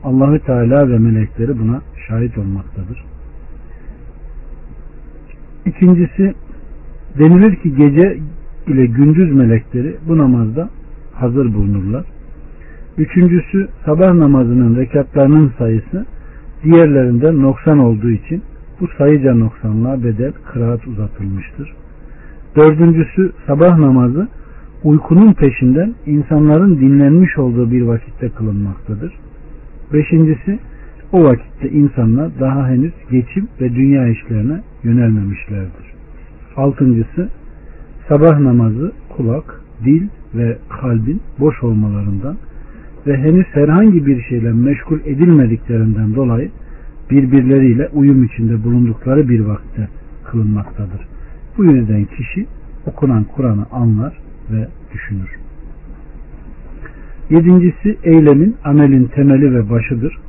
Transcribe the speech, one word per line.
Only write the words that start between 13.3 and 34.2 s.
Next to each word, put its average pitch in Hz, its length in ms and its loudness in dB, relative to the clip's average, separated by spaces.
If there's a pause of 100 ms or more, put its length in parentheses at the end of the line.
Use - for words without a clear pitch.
sabah 175 280 4
namazının 127 640 4
rekatlarının 139 800 2
sayısı 117 480 -4 (580)
diğerlerinden 147 760 4
noksan 139 380 2
olduğu 117 300 2
için 160 340 -4 (380)
bu 180 60 -4 (100)
sayıca 139 380 2
noksanlığa 113 680 -2
bedel 120 280 -4 (140)
kıraat 117 420 -6
uzatılmıştır. 104 840 -10 (840)
Dördüncüsü 160 760 4 (160)
sabah 165 300 4
namazı 135 500 2 (580)
uykunun 165 480 4
peşinden 143 600 0 (100)
insanların 151 720 2
dinlenmiş 143 600 4
olduğu 123 340 0
bir 123 100 0
vakitte 117 480 -4
kılınmaktadır. 104 840 -8 (800)
Beşincisi 160 680 0 (520)
o 180 120 4
vakitte 131 460 0
insanlar 139 600 0 (100)
daha 131 280 -2
henüz 131 260 -2 (180)
geçim 127 360 -2 (140)
ve 120 140 -2
dünya 135 320 2
işlerine 117 540 -4 (220)